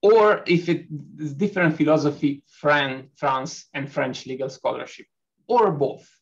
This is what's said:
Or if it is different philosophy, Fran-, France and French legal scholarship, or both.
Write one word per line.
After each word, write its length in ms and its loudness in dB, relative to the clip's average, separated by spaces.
Or 440 6
if 220 2
it 180 -2
is 160 -8
different 420 0
philosophy, 680 0
Fran-, 720 -2
France 580 -4
and 160 -8
French 360 -6
legal 240 -8
scholarship, 560 -8
or 240 4
both. 360 -4